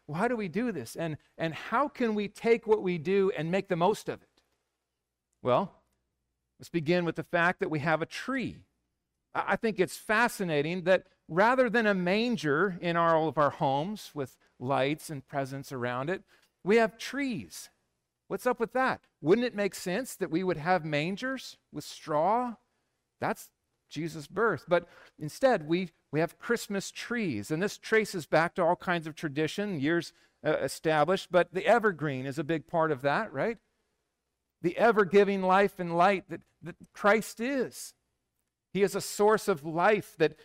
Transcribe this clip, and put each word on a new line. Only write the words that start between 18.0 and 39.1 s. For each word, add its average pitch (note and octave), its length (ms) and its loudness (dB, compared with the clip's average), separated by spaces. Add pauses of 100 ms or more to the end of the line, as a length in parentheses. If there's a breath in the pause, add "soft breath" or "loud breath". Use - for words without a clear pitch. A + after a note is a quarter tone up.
What's - 180 -8
up B3 140 0
with A3 140 -4
that? B3+ 280 -2 (200)
Wouldn't G#3+ 260 4
it - 80 -10
make G3+ 180 -2
sense F#3+ 420 -6
that D#3+ 160 -6
we F3 120 0
would F3 140 -2
have D#3+ 280 0
mangers F#3+ 720 -4 (140)
with D3 120 -10
straw? G#3 720 -2 (640)
That's - 300 -6 (400)
Jesus' D#3 360 -8
birth. G3 420 -2
But F3 200 2 (320 loud breath)
instead, E3 480 0
we, F3 220 0 (220)
we D3+ 100 0
have - 180 -4
Christmas G#3 500 -4
trees, E3 600 -6
and D#3+ 100 -2
this G3+ 160 -4
traces G3+ 480 -2
back E3 300 0
to F#3+ 80 0
all F3 140 2
kinds E3+ 280 -4
of D#3 100 -12
tradition, D#3 640 -4
years, D#3+ 340 -2 (300 soft breath)
uh, D#3 140 0
established, D#3 720 0
but F3 240 2
the F3+ 140 -4
evergreen D#3 580 2
is C#3 140 -6
a E3 40 -4
big D#3 220 -2
part D#3+ 260 0
of B2+ 100 -4
that, E3 300 -2
right? E3+ 260 -4 (1040)
The F3 160 -2
ever-giving G3+ 680 4
life F#3+ 340 4
and E3+ 180 -4
light F3+ 340 2
that, E3 120 -12 (220)
that E3+ 140 -14 (160)
Christ G#3 480 2
is. A#3+ 520 -4 (800)
He F#3 80 0
is F#3+ 140 4
a G3 60 -4
source G#3 460 2